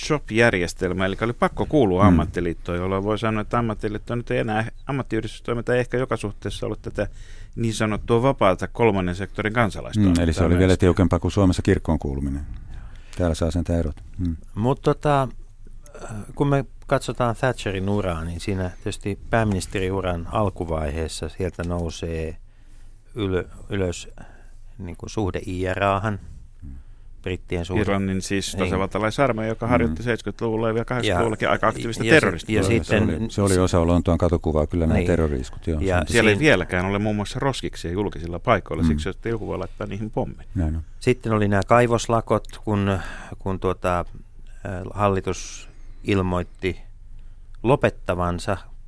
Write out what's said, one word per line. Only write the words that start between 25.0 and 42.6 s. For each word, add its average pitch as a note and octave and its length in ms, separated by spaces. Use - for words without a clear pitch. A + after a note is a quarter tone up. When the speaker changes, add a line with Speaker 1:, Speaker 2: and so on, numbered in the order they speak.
Speaker 3:
suhde F#2 360
I F#2 280
R F#2 100
A:han, G2 340
brittien F2+ 420
suhde. F#2 160
Speaker 1:
Irlannin G2 420
siis G2 340
Speaker 3:
Niin. F2+ 80
Speaker 1:
tasavaltalaisarmeija, G#2+ 840
joka A2+ 180
harjoitti A#2 360
Speaker 2:
Mm. - 20
Speaker 1:
seitsemänkymmentäluvulla A2+ 640
ja A2 60
vielä A#2 100
kahdeksankymmentäluvulla G#2+ 520
Speaker 3:
Ja, - 40
Speaker 1:
ehkä A2 140
aktiivista A#2 360
Speaker 3:
ja A2+ 60
se, D#3 60
Speaker 1:
terrorismia. G2+ 420
Speaker 3:
ja G2+ 40
Speaker 2:
Se F#2+ 60
oli, A2 100
Speaker 3:
sitten G#2+ 300
Speaker 2:
se E2+ 40
oli, A2+ 80
se G#2+ 120
oli G2 160
osa F2+ 280
Lontoon E2+ 320
katukuvaa, D#2+ 480
kyllä E2 200
nämä D#2+ 120
Speaker 3:
Niin. F2+ 80
Speaker 2:
terrori-iskut, D#2 600
joo, D#2+ 140
Speaker 3:
Ja F#2 160
Speaker 2:
se F2+ 40
on F2+ 80
Speaker 1:
Siellä A2 220
ei G#2 60
Speaker 3:
siinä C#3+ 100
Speaker 1:
vieläkään F#2 400
ole G2 120
muun G#2+ 180
muassa G#2 240
roskiksia B2+ 500
julkisilla E2+ 480
paikoilla, E2+ 440
Speaker 2:
Mm. E2 60
Speaker 1:
siksi D2+ 200
että - 200
joku A2 180
voi F2+ 120
laittaa F#2+ 280
niihin G#2+ 240
pommin. - 440
Speaker 2:
Näin D#2+ 220
on. D#2 60
Speaker 3:
Sitten B2 320
oli G#2+ 160
nämä G2+ 180
kaivoslakot, A#2 800